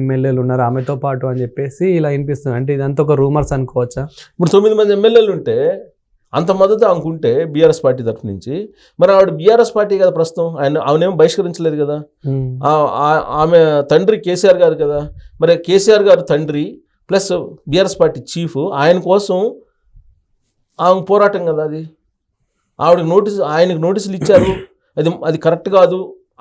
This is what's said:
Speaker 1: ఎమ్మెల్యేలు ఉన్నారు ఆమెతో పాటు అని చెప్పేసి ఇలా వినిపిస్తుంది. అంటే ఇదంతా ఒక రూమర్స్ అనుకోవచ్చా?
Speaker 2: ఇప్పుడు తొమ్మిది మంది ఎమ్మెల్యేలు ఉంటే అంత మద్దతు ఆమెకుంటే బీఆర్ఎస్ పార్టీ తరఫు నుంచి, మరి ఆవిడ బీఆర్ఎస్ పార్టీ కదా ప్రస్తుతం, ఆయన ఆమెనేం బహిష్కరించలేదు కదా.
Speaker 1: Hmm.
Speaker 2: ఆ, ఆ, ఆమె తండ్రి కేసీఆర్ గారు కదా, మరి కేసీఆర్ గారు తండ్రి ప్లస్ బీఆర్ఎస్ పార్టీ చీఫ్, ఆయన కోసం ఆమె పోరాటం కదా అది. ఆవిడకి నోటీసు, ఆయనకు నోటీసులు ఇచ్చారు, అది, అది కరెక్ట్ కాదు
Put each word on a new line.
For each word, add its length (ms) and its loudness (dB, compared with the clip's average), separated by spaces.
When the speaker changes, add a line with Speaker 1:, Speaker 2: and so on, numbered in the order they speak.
Speaker 1:
ఎమ్మెల్యేలు 420 -2
ఉన్నారు 240 0
ఆమెతో 280 -4
పాటు 260 -4
అని 140 -4
చెప్పేసి 400 -8
ఇలా 160 0
వినిపిస్తుంది. 440 -4
అంటే 180 -4
ఇదంతా 300 -4
ఒక 140 2
రూమర్స్ 360 0
అనుకోవచ్చా? 460 -4
Speaker 2:
ఇప్పుడు 200 0
తొమ్మిది 260 4
మంది 160 2
ఎమ్మెల్యేలు 400 2
ఉంటే 200 -4
అంత 120 -2
మద్దతు 300 4
ఆమెకుంటే 420 -2
బీఆర్ఎస్ 320 4
పార్టీ 220 0
తరఫు 220 -8
నుంచి, 240 -10
మరి 160 4
ఆవిడ 240 4
బీఆర్ఎస్ 380 4
పార్టీ 240 0
కదా 180 2
ప్రస్తుతం, 260 -2
ఆయన 180 -2
ఆమెనేం 300 0
బహిష్కరించలేదు 640 0
కదా. 140 -4
Speaker 1:
Hmm. 180 -4
Speaker 2:
ఆ, 20 2
ఆ, 20 2
ఆమె 180 4
తండ్రి 340 2
కేసీఆర్ 380 4
గారు 200 2
కదా, 180 -4
మరి 160 4
కేసీఆర్ 420 4
గారు 220 4
తండ్రి 340 -2
ప్లస్ 220 -2
బీఆర్ఎస్ 300 0
పార్టీ 180 0
చీఫ్, 300 -6
ఆయన 140 4
కోసం 280 0
ఆమె 120 2
పోరాటం 400 2
కదా 160 -2
అది. 160 -10
ఆవిడకి 280 2
నోటీసు, 260 0
ఆయనకు 320 0
నోటీసులు 360 -4
ఇచ్చారు, 300 4
అది, 120 0
అది 160 -2
కరెక్ట్ 300 0
కాదు 240 4